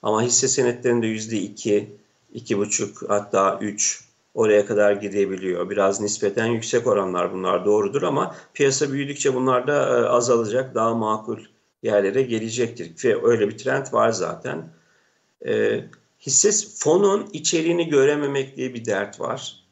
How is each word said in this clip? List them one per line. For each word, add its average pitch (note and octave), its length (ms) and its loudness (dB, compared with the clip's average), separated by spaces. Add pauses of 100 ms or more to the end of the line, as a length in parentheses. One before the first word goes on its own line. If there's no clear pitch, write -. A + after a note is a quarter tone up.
Ama G#2+ 180 2
hisse B2 260 2
senetlerinde A#2+ 600 0
yüzde A2 300 -6
iki, G#2 580 -2 (380)
iki A2+ 240 -4
buçuk G#2 520 -4
hatta G2+ 520 2
üç, - 440 -4 (280)
oraya G#2+ 320 4
kadar G#2 260 2
gidebiliyor. F#2+ 800 -2
Biraz G2 320 0
nispeten G#2 440 -2
yüksek A#2 420 0
oranlar F#2 460 0
bunlar, F#2 320 -2
doğrudur G#2 380 2
ama D3 320 -2 (180)
piyasa C#3 380 0
büyüdükçe C#3 440 -2
bunlar B2+ 320 2
da, C3+ 320 2
e, A2+ 60 2
azalacak, A#2+ 720 2
daha A2+ 180 2
makul G#2+ 460 -4 (440)
yerlere G#2 380 2
gelecektir. A2+ 840 -4
Ve A2 220 2
öyle G#2+ 220 4
bir A2 80 -10
trend C3+ 340 -2
var A2+ 200 2
zaten. A#2+ 640 -6 (720)
E, A2 360 0 (360)
hisse C#3+ 320 2 (240)
fonun G3 580 2
içeriğini E3 560 0
görememek C#3 680 2
diye B2+ 160 -4
bir A#2 120 -10
dert G2+ 340 -4
var. - 520 -8